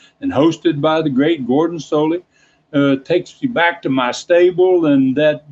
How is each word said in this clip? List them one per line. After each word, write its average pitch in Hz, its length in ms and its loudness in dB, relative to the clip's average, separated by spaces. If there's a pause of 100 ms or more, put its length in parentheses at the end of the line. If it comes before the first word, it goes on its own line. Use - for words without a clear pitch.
(200)
and 139 120 -6
hosted 156 480 0
by 156 200 0
the 156 100 -4
great 139 360 0
Gordon 160 320 0
Solie. 156 460 -4 (480)
Uh, 139 240 2
takes 165 440 -4
you 135 80 -4
back 170 340 -2
to 170 60 -6
my 131 220 -2
stable 175 760 2
and 135 300 2
that 151 360 0